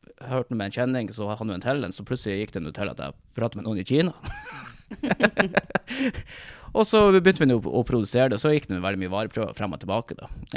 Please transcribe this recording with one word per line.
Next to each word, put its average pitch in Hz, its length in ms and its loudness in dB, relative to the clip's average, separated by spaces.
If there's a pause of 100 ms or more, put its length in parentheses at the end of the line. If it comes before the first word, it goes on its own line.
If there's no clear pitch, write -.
(220)
Jeg 127 80 -14
hørte 127 220 -2
med 110 140 -2
en 101 60 -6
kjenning, 123 380 -2
så 104 180 -6
hadde 107 120 -4
han 110 120 -4
en 87 100 -6
til 135 220 -2
en, 90 80 -6
så 104 120 -12
plutselig 107 420 -4
gikk - 60 -12
det 87 120 -6
nå 76 100 -8
til 98 160 -6
at - 80 -10
jeg 69 160 -8 (220)
pratet 113 200 -2
med 101 100 -10
noen 107 140 -2
i 95 40 -4
Kina. 156 300 2 (800)
<laughs> 202 600 0 (1200)
Og 220 160 4
så 220 100 6 (220)
begynte 175 220 6
vi - 80 6
nå 117 100 4
å, - 80 -6 (120)
å - 40 -2
produsere 123 480 4
det, 101 80 -2
så 151 80 2
gikk 151 180 2
det 98 100 -4
nå 90 40 -4
veldig 95 220 -2
mye 92 100 -4
vareprøver 107 440 -4
frem 95 180 -4
og - 80 -14
tilbake 101 340 -2
da. - 120 -16 (280)